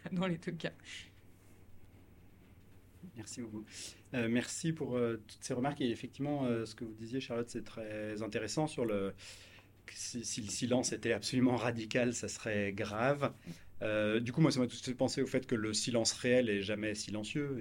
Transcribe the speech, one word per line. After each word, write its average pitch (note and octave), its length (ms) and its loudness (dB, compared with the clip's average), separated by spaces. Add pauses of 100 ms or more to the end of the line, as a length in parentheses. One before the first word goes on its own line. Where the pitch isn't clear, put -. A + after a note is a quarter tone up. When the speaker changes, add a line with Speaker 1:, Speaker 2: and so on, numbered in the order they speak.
(100)
Speaker 1:
dans F3+ 160 2
les - 120 2
deux - 140 -4
cas. E3 200 -4 (2500)
Speaker 2:
Merci A2 260 -10
beaucoup. G#2+ 220 -8 (500)
Euh, A#2+ 160 2
merci B2 420 0
pour, C3+ 240 -2
euh, A#2 300 2
toutes - 180 -18
ces C#3 100 -2
remarques. C3+ 260 0
Et B2+ 100 4
effectivement, C3+ 540 -2
euh, A#2 220 2
ce G#2+ 80 -12
que - 100 -10
vous A2 100 -10
disiez, A2+ 260 -4
Charlotte, A#2 280 -2
c'est A2 160 -6
très G#2+ 580 -6
intéressant A2 440 0
sur C#3 180 -2
le, G2+ 300 0 (760)
si, - 320 -6
si - 160 -4
le G#2 80 -6
silence B2 440 2
était A#2 200 0
absolument B2 440 4
radical, A#2+ 580 2
ça G#2+ 140 -4
serait G#2 440 0
grave. A#2 600 2 (500)
Euh, G#2+ 380 4
du A#2+ 120 -2
coup, D#3+ 100 2
moi, D3 80 10
ça B2 100 2
m'a B2 60 4
tout A#2+ 100 -6
de - 60 -10
suite B2+ 140 -4
pensé C3+ 260 2
au B2+ 40 2
fait - 200 0
que - 80 2
le G#2+ 180 0
silence A#2 400 2
réel B2 380 4
est G2+ 120 2
jamais G#2 320 -2
silencieux A#2 680 -4